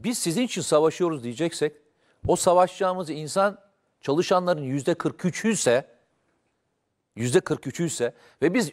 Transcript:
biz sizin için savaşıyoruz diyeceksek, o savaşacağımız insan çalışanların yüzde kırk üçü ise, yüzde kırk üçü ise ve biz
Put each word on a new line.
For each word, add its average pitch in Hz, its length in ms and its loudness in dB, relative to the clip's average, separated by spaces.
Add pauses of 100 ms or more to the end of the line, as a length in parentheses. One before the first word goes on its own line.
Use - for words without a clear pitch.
biz 226 140 -2
sizin 175 240 -2
için 226 200 -4
savaşıyoruz 156 640 2
diyeceksek, 147 500 -4 (540)
o 175 80 4
savaşacağımız 185 760 2
insan 156 480 -2 (440)
çalışanların 175 600 0
yüzde 135 300 -2
kırk - 320 -4
üçü 214 260 -2
ise, 131 340 2 (1300)
yüzde 123 240 2
kırk 151 280 -2
üçü 170 180 -4
ise 123 280 -4 (280)
ve 165 120 2
biz 202 200 0